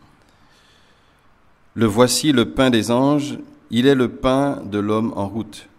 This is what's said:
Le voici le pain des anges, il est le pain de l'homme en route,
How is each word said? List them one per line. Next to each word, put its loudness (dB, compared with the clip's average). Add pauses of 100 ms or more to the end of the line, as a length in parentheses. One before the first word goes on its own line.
(1700)
Le 2
voici 2
le 2
pain 2
des 0
anges, 0 (320)
il 0
est 6
le 2
pain -2
de -6
l'homme -2
en -6
route, -12 (100)